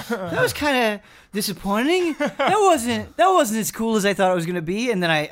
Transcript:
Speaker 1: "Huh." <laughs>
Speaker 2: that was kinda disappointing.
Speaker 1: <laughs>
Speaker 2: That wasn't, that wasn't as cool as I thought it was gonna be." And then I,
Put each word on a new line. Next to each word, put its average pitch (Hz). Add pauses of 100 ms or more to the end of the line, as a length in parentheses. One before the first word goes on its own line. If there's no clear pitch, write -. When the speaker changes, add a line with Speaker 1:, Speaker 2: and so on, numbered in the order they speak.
Speaker 1:
"Huh." 202
<laughs> -
Speaker 2:
that 427
was 494
kinda 247 (320)
disappointing. 240
Speaker 1:
<laughs> -
Speaker 2:
That 294
wasn't, 240
that 339
wasn't 285
as 170
cool 220
as 196
I 202
thought 185
it 180
was 165
gonna 175
be." 202
And 185
then 170
I, 151